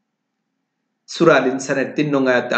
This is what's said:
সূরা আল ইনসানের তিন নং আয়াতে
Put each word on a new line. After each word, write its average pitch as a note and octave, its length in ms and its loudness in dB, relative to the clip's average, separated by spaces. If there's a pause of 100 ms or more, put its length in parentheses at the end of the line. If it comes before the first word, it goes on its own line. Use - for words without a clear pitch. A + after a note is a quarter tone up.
(1120)
সূরা E3 260 4
আল B2+ 140 0
ইনসানের C3+ 440 -4
তিন D#3 180 -2
নং C3+ 80 0 (100)
আয়াতে A#2+ 260 -2